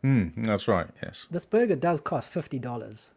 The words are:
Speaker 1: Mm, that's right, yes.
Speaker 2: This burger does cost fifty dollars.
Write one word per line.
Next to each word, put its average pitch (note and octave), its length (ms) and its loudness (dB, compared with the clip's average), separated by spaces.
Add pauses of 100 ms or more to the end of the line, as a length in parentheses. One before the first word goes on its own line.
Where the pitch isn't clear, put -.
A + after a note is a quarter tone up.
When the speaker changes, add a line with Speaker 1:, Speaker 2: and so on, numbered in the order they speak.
Speaker 1:
Mm, A2+ 420 2
that's G#2 220 0
right, F2+ 200 2 (140)
yes. - 280 -12
Speaker 2:
This E3+ 160 -6
burger A3 300 2
does E3+ 240 2
cost - 320 -4
fifty D3 260 -6
dollars. A2+ 580 -10